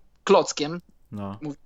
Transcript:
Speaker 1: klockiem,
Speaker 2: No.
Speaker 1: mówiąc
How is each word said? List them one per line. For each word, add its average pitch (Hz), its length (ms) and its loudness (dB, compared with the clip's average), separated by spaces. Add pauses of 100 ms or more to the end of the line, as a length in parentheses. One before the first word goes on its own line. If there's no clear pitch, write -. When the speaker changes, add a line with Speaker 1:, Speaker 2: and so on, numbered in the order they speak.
(240)
Speaker 1:
klockiem, 175 560 2 (320)
Speaker 2:
No. 101 300 -10
Speaker 1:
mówiąc 147 240 -10